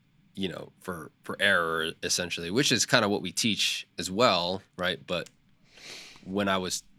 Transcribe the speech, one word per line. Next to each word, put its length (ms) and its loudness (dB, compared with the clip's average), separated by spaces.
you 140 -2
know, 320 -10
for, 300 -10
for 160 -8
error, 520 2
essentially," 480 -2
which 220 2
is 140 2
kinda 220 4
what 140 0
we 100 -6
teach 540 0
as 120 -4
well, 520 2
right? 300 -2
But 220 -4
when 240 -2
I 100 2
was 260 -6